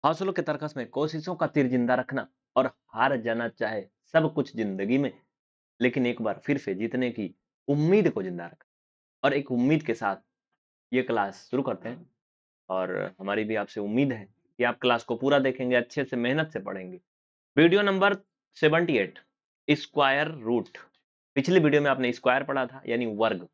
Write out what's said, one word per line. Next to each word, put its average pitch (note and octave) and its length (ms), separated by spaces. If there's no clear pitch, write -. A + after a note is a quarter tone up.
हौसलों F3+ 280
के G3+ 80
तरकस D3+ 360
में A#2+ 120
कोशिशों D#3 460
का D#3+ 120
तीर C#3 200
जिंदा B2 280
रखना B2+ 320
और B2+ 220
हार B2 340
जाना A#2 260
चाहे A2 380
सब D#3+ 280
कुछ C3+ 220
जिंदगी G#2 420
में, C#3 240
लेकिन B2 240
एक A#2+ 160
बार G#2+ 240
फिर C#3 120
से G2 180
जीतने A#2 360
की G#2 240
उम्मीद D#3 420
को G2 140
जिंदा E3+ 220
रखना। - 200
और C#3+ 100
एक C#3 180
उम्मीद C3+ 320
के A2+ 100
साथ G#2 220
ये B2+ 100
क्लास G#2 480
शुरू C3+ 120
करते A2+ 260
हैं E3 200
और F#2 500
हमारी G2+ 240
भी G#2+ 120
आपसे G#2 240
उम्मीद A#2 320
है G#2 220
कि B2 60
आप A#2+ 160
क्लास B2 240
को A#2+ 120
पूरा C#3 240
देखेंगे, B2+ 360
अच्छे B2 300
से C#3 100
मेहनत C3+ 360
से A2 80
पढ़ेंगे। F#2+ 420
वीडियो E3+ 240
नंबर G3 360
सेवेंटी D#3+ 420
एट, F#2+ 220
स्क्वायर D3 580
रूट। A#2+ 500
पिछली F3+ 240
वीडियो D3 220
में C#3+ 100
आपने B2+ 220
स्क्वायर C3 300
पढ़ा C3+ 220
था, C3 220
यानी A#2+ 180
वर्ग। G#2 480